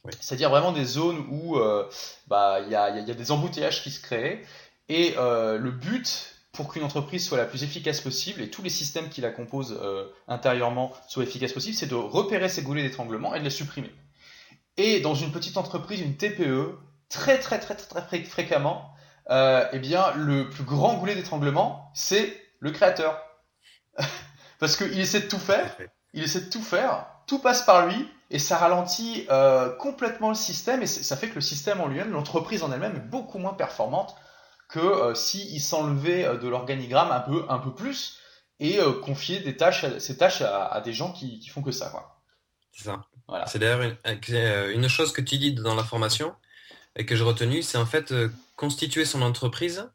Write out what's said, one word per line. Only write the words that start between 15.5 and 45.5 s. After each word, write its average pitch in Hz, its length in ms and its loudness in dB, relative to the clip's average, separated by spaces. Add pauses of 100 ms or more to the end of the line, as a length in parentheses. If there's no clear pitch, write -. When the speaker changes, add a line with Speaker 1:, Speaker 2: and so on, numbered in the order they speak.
Speaker 2:
entreprise, 185 440 -6
une 143 160 -2
T 208 120 0
P 185 200 0
E, 131 280 0 (320)
très, 269 300 4
très, 220 200 -2
très, - 160 -8
très, - 120 -18
très 175 140 -8
fré-, 175 220 -6
fréquemment, 160 680 0 (360)
euh, 131 420 6
eh 135 80 -4
bien, 165 360 4
le 143 340 2
plus - 160 -8
grand 143 300 4
goulet 190 200 -2
d'étranglement, 165 800 0
c'est - 420 0 (220)
le 151 120 -4
créateur. 156 500 4 (760)
<laughs> - 600 -8
Parce 156 160 2
qu'il 190 240 -2
essaie 202 220 2
de - 60 -6
tout 190 120 -2
faire, 214 360 2 (380)
il 151 100 -4
essaie 147 180 -2
de - 80 -12
tout 220 120 -6
faire, 202 440 0 (220)
tout 277 120 0
passe 247 240 4
par 180 240 10
lui, 226 200 -2 (220)
et 180 100 -2
ça 170 180 2
ralentit, 180 720 2
euh, 135 480 6
complètement 226 520 -2
le 214 60 0
système, 240 460 -2
et 185 60 -2
c'est, - 160 -4
ça 135 140 -2
fait 226 120 -4
que - 60 -10
le 143 60 -4
système 196 400 -2
en 151 60 0
lui-même, 180 240 -4
l'entreprise 165 520 -2
en 143 80 -2
elle-même, 170 240 -4
est 117 140 -10
beaucoup 240 280 -8
moins 190 160 -4
performante - 640 -2 (540)
que, 160 100 -6
euh, 160 360 4
si 196 380 -4
il 147 80 -6
s'enlevait, 156 640 0
euh, 120 120 0
de 120 100 -6
l'organigramme 131 640 2
un 123 100 2
peu, 151 280 -2
un 127 100 2
peu 131 140 -6
plus, 262 440 -8 (420)
et, 180 200 2
euh, 143 140 4
confier 165 460 -4
des 147 180 -6
tâches 170 280 4
à, 117 140 -4
ces - 180 -8
tâches 180 240 6
à, 101 240 0
à 107 160 -2
des 113 120 -6
gens 160 200 -4
qui, 117 260 -10
qui - 100 -18
font 143 120 -8
que 139 100 -2
ça, - 180 -6
quoi. - 320 -14 (500)
Speaker 1:
C'est - 140 -18
ça. 101 200 -6 (220)
Speaker 2:
Voilà. 87 200 -6
Speaker 1:
C'est - 120 -6
d'ailleurs 117 220 4
une, 117 160 -2 (340)
euh, 107 420 2
une 123 140 2
chose 156 240 2
que 147 100 -4
tu - 160 -2
dis 143 160 2